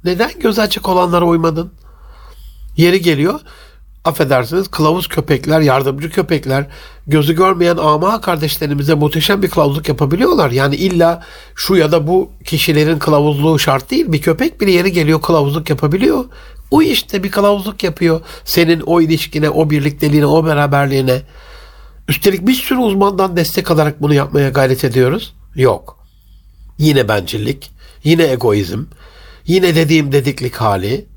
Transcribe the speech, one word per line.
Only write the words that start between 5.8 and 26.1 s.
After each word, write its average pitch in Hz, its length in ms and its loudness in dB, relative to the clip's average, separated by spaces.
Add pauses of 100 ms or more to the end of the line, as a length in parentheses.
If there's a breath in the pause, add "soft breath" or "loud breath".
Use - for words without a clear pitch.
köpekler, 139 580 -2 (400 loud breath)
gözü 151 280 2
görmeyen 175 420 2
ama 160 440 0
kardeşlerimize 147 720 -2
muhteşem 156 480 0
bir 180 80 0
kılavuzluk 147 400 0
yapabiliyorlar. 160 640 0
Yani 139 240 0
illa 170 480 0 (320 loud breath)
şu - 200 -2
ya 156 160 2
da 160 160 0
bu 185 240 0 (140)
kişilerin 151 540 0
kılavuzluğu 147 600 2
şart 135 320 -2
değil. 269 200 0
Bir 147 100 -2
köpek 170 400 -2
bile 196 100 2
yeri 180 200 2
geliyor 160 300 0
kılavuzluk 151 480 0
yapabiliyor. 196 560 0 (460 loud breath)
O 294 100 4
işte 214 420 -2
bir - 80 -6
kılavuzluk 202 520 -2
yapıyor. 165 380 -2 (240 loud breath)
Senin 165 340 2
o 170 220 0
ilişkine, 156 480 -2
o 156 200 0
birlikteliğine, 147 560 0
o 156 200 2
beraberliğine. 139 760 0 (840 loud breath)
Üstelik 190 400 0
bir 262 60 2
sürü 254 260 -2
uzmandan 196 580 0
destek 170 340 -2
alarak 151 300 0
bunu 147 120 2
yapmaya 139 360 0
gayret 131 340 0
ediyoruz. 131 500 0 (220)
Yok. 123 440 -2 (760)